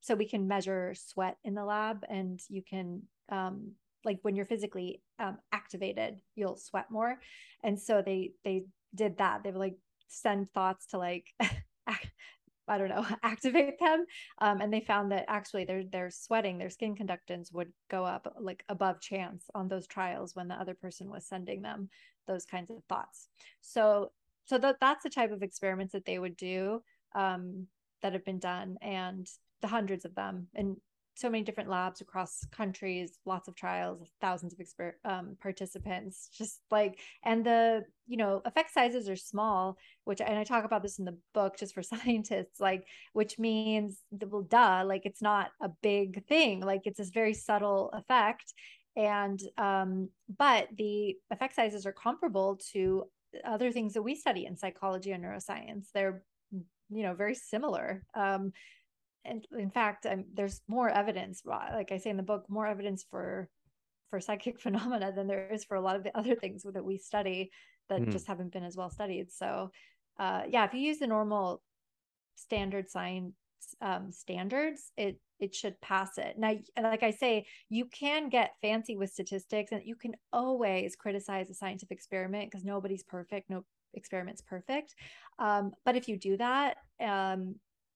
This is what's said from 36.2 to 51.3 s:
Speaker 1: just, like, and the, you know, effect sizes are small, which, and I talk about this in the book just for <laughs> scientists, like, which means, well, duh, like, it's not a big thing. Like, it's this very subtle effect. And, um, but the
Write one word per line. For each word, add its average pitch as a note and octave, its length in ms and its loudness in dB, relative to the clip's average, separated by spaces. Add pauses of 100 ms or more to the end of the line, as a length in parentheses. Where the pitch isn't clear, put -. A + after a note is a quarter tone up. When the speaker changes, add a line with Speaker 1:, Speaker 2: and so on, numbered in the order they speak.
Speaker 1:
just, - 380 -10
like, G#3+ 300 4 (240)
and A3+ 200 4
the, A3+ 400 6 (220)
you A#3+ 100 -4
know, G3+ 280 4
effect D#4+ 280 2
sizes A#3+ 360 4
are F#3+ 80 -2
small, F#3+ 600 0 (280)
which, G3 160 -2
and G#3+ 180 2
I G#3+ 60 0
talk A#3 200 2
about G#3+ 180 2
this G3+ 180 -6
in F#3+ 40 -4
the F3 140 -6 (160)
book G3 240 2
just G3 160 -8
for F#3 80 -6
<laughs> - 0 -
scientists, A3 800 0
like, F#3+ 260 2 (280)
which G#3+ 220 2
means, A3 760 0
well, G3+ 300 -4
duh, F#3+ 440 8
like, G3 200 0
it's - 140 -6
not G#3 300 2 (100)
a - 80 -2 (140)
big G3 460 2
thing. C4+ 320 6
Like, G3 240 2
it's G3+ 140 -4
this F#3+ 120 -6
very A3 240 4
subtle G3+ 560 2
effect. A3+ 640 2 (400)
And, G3+ 460 2 (160)
um, F#3+ 540 4 (280)
but B3+ 380 8
the G#3 400 0 (160)